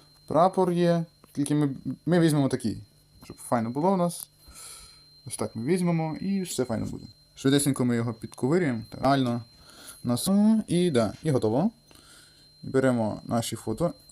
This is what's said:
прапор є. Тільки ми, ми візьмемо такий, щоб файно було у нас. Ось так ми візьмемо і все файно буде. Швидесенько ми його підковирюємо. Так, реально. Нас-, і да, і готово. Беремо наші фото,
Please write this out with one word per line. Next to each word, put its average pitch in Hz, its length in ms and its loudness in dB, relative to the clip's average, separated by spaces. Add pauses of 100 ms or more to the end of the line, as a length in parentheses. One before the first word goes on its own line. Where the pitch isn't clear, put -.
(260)
прапор 180 460 2
є. 170 320 2 (280)
Тільки 147 220 -2
ми, 147 220 2 (300)
ми 170 140 4
візьмемо 147 280 4
такий, 107 340 -4 (420)
щоб - 120 -18
файно 117 340 -2
було 156 220 0
у 190 40 2
нас. 175 320 -4 (1000)
Ось - 100 -12
так 107 200 -6
ми 113 80 -6
візьмемо 165 520 0
і 196 260 -4
все 151 220 -4
файно 107 220 -4
буде. - 180 -10 (300)
Швидесенько 139 500 2
ми 120 120 0
його 117 180 -2
підковирюємо. 127 760 -2
Так, - 100 -14
реально. 127 440 0 (600)
Нас-, 202 640 2
і 180 240 2
да, 113 220 2 (100)
і 160 80 -2
готово. 127 400 2 (920)
Беремо 120 640 0
наші 117 320 -4
фото, 135 380 -4 (180)